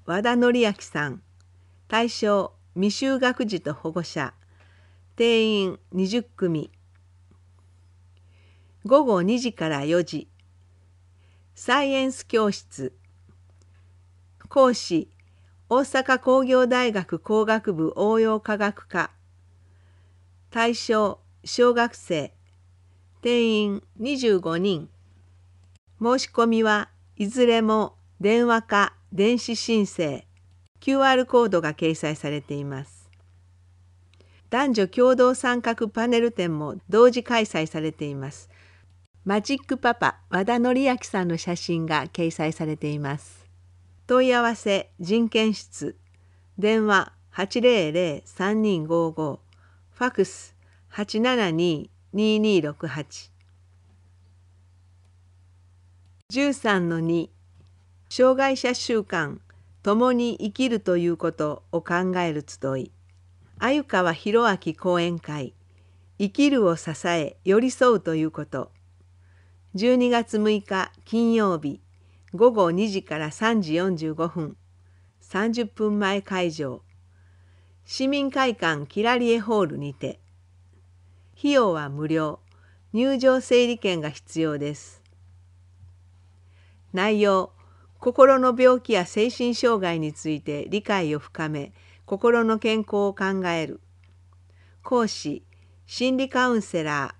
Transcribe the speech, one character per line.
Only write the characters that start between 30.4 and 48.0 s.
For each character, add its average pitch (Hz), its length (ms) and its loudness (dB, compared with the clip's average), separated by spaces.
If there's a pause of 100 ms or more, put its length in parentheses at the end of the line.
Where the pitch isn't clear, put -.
キ 269 120 -2
ュ 269 80 2
ー 269 80 4
ア 262 40 6
ー 262 40 4
ル 254 100 2
コ 240 180 4
ー 220 40 0
ド 180 140 0
が 156 100 -2
掲 160 220 -2
載 156 200 -4
さ 156 140 -10
れ 147 140 -6
て 147 120 -10
い 143 100 -8
ま 139 200 -10
す。 - 260 -20 (1400)
男 262 240 0
女 196 140 0
共 247 280 4
同 254 180 4
参 247 280 -2
画 233 260 -2
パ 226 180 -4
ネ 233 140 2
ル 233 100 2
展 175 280 -4
も 151 180 -8 (140)
同 233 200 8
時 240 140 -2
開 226 220 0
催 160 200 -4
さ 160 140 -8
れ 156 100 -4
て 156 140 -10
い 143 100 -8
ま 135 160 -10
す。 - 200 -20 (760)
マ 202 160 -2
ジ 269 140 -4
ッ 269 100 -6
ク 254 140 -4
パ 240 160 2
パ、 151 340 -2
和 185 160 0
田 233 160 0
紀 254 240 2
明 254 180 0
さ 190 220 -4
ん 175 40 -2
の 165 100 -2
写 175 180 -6
真 165 300 -4
が 151 220 -2
掲 165 220 -2
載 160 220 -4
さ 156 140 -8
れ 156 100 -6
て 151 140 -6
い 147 80 -6
ま 143 180 -6
す。 - 260 -18 (640)
問 254 220 4
い 247 60 4
合 240 80 2
わ 233 120 0
せ、 202 360 -2 (100)
人 220 300 0
権 220 240 2
室。 - 420 -12 (600)
電 220 260 2
話、 202 300 0 (160)
八 190 320 -4
零 220 280 4
零 165 360 -2